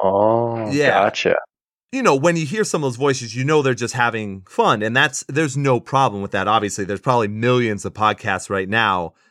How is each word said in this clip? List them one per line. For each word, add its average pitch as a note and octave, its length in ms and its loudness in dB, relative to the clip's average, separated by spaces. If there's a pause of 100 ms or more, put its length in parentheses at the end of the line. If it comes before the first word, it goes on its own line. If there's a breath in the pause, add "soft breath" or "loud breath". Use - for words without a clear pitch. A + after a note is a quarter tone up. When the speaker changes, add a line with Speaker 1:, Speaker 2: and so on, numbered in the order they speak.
Speaker 1:
Oh, A2 680 2
Speaker 2:
Yeah. C#3+ 220 2
Speaker 1:
gotcha. G2+ 440 2 (560)
Speaker 2:
You C4 120 -2
know, E3+ 100 6
when E3 220 2
you D#3+ 100 -2
hear G#3 160 -4
some E3+ 220 -2
of - 20 -2
those B2 100 -4
voices, C3 380 -2
you B2+ 100 -4
know D3+ 180 2
they're C3 120 0
just A#2 200 -6
having A2 480 -4
fun. D#3+ 380 0
And A2+ 160 -2
that's, C#3 320 0
there's C#3 280 -2
no C#3 240 0
problem B2 420 0
with G2 80 -8
that. F#2+ 160 -2
Obviously, G#2 380 0
there's G2 160 -6
probably A#2+ 260 2
millions A2+ 580 0
of G2 100 -8
podcasts G#2 540 -2
right F#2+ 200 -2
now, G2 460 0 (160)